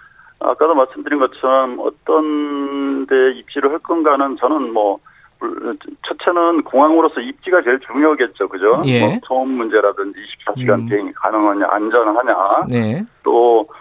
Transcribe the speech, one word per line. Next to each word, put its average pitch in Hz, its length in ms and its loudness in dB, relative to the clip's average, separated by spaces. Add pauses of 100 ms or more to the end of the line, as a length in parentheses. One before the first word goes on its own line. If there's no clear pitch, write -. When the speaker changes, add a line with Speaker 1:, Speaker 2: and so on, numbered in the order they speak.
(440)
Speaker 1:
아까도 156 300 2
말씀드린 139 460 -2
것처럼 131 600 0
어떤 143 1300 -4
데 131 280 4
입지를 139 380 -4
할 165 80 -4
건가는 139 580 0
저는 127 360 -2
뭐, 104 240 0 (1080)
첫째는 170 560 0
공항으로서 156 560 2
입지가 156 440 -2
제일 127 160 0
중요하겠죠. 131 680 0
그죠? 101 380 2
Speaker 2:
예. 123 160 2
Speaker 1:
뭐, 151 240 0
소음 131 240 -2
문제라든지 101 680 -2
이십사 104 380 -10
시간 120 240 0
Speaker 2:
음. 117 60 -6
Speaker 1:
비행이 101 260 -2
가능하냐, 104 560 0
안전하냐. 110 1000 0
Speaker 2:
네. 120 340 -2 (200)
Speaker 1:
또 117 440 4 (140)